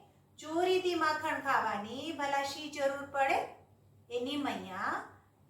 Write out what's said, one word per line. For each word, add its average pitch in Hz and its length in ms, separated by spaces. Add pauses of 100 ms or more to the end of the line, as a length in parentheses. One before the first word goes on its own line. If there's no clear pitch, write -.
(400)
ચોરીથી 359 560
માખણ 311 440
ખાવાની 240 720
ભલા 277 320
શી 294 260
જરૂર 277 420
પડે? 277 240 (760)
એની 254 260
મૈયા 208 720 (420)